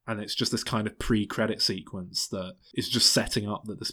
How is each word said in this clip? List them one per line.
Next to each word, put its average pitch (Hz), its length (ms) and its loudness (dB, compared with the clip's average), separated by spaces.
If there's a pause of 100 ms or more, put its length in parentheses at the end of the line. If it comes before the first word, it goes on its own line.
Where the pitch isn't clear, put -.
And 107 140 -4
it's 104 160 -6
just - 160 0
this 117 100 0
kind 107 240 0
of 104 140 -6
pre-credit 107 600 2
sequence - 680 -2
that 92 260 -6 (200)
is 107 140 -2
just - 240 6
setting 104 360 2
up 104 160 -4
that 104 160 -8
this, 110 120 -6